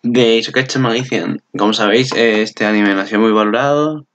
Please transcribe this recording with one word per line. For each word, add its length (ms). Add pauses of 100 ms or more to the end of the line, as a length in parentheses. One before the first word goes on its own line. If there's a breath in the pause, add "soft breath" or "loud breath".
de 360
Isekai 280 (140)
Magician. 640 (120)
Como 180
sabéis, 400
eh, 280
este 240
anime 300
no 60
ha 40
sido 140
muy 120
valorado. 840